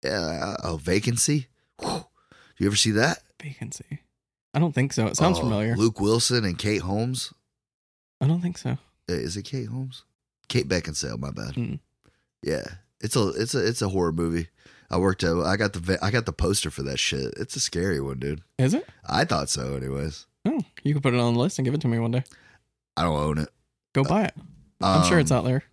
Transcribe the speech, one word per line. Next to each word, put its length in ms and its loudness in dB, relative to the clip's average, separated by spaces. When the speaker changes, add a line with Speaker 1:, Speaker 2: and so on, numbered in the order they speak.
Speaker 1:
Yeah. 600 -4
Oh, 140 -4
Vacancy? 680 0
Whew. 260 -6
You 80 2
ever 80 2
see 160 2
that? 300 2
Speaker 2:
Vacancy. 600 -12
I 40 2
don't 160 2
think 180 2
so. 140 2
It 100 -2
sounds 220 4
Speaker 1:
Oh, 40 0
Speaker 2:
familiar. 340 2
Speaker 1:
Luke 240 2
Wilson 440 2
and 140 0
Kate 240 0
Holmes? 500 -4
Speaker 2:
I 60 2
don't 140 4
think 180 -4
so. 120 -4
Speaker 1:
Uh, 60 -2
is 220 -4
it 80 -8
Kate 240 -8
Holmes? 340 -10
Kate 180 0
Beckinsale, 540 -4
my 100 -6
bad. 240 -8
Speaker 2:
Mm. 240 -4
Speaker 1:
Yeah. 220 -2
It's 160 -2
a, 140 4
it's 240 -2
a, 120 2
it's 160 0
a 60 2
horror 240 2
movie. 360 0
I 80 0
worked 260 2
at, 120 2
I 200 2
got 160 0
the 80 -8
ve-, 220 0
I 80 0
got 160 0
the 60 -4
poster 380 0
for 140 -8
that 140 -4
shit. 380 -2
It's 200 -8
a 40 -4
scary 400 0
one, 180 -6
dude. 240 -4
Speaker 2:
Is 160 4
it? 120 0
Speaker 1:
I 180 2
thought 240 0
so 280 -2
anyways. 500 -6
Speaker 2:
Oh, 160 0
you 100 2
can 100 0
put 120 2
it 60 4
on 140 4
the 60 2
list 180 0
and 60 0
give 100 2
it 80 0
to 60 2
me 100 2
one 120 0
day. 140 0
Speaker 1:
I 60 0
don't 160 2
own 200 2
it. 100 -2
Speaker 2:
Go 100 4
buy 200 2
it. 100 -4
I'm 280 6
sure 100 6
it's 120 4
Speaker 1:
Um, 80 4
Speaker 2:
out 60 0
there. 180 2